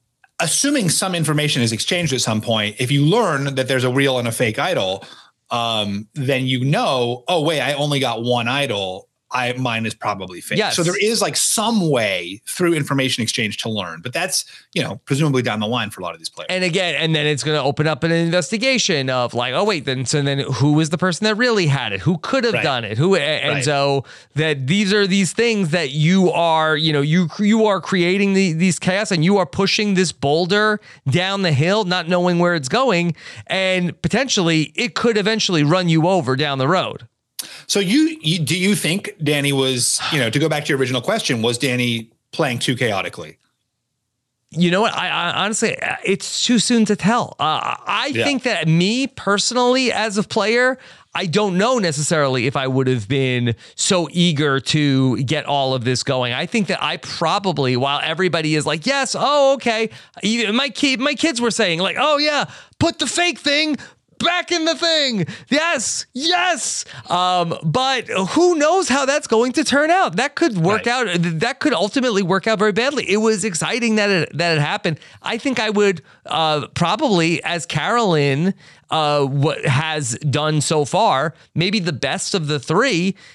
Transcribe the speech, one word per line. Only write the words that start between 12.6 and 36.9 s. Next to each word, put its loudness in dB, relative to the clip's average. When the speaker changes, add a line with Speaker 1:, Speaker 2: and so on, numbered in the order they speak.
Speaker 1:
information -2
exchange -4
to -6
learn, -6
but -10
that's, -4
you -2
know, -8
presumably 2
down -2
the -2
line -2
for -14
a -8
lot -8
of -18
these -14
players. -12
Speaker 2:
And -2
again, 0
and 0
then 0
it's 0
gonna -2
open 0
up -2
an 0
investigation 0
of, 0
like, -2
"Oh, 0
wait, 0
then, -2
so 0
then 0
who 2
is 0
the -2
person -2
that 2
really 2
had 0
it? -6
Who 2
could 0
have 0
Speaker 1:
Right. 0
Speaker 2:
done 0
it? -4
Who?" 4
a-, 2
and 0
Speaker 1:
Right. -2
Speaker 2:
so 2
that 0
these 2
are 4
these 2
things 0
that 0
you 4
are, 2
you 0
know, 2
you, 2
you 4
are 2
creating 2
the, 2
these 2
chaos -2
and 2
you 6
are 2
pushing 0
this 2
boulder 0
down 0
the 2
hill, 2
not -2
knowing 2
where 4
it's -4
going, 2
and -2
potentially 0
it -2
could 0
eventually 0
run 2
you 4
over 2
down -2
the 0
road. -2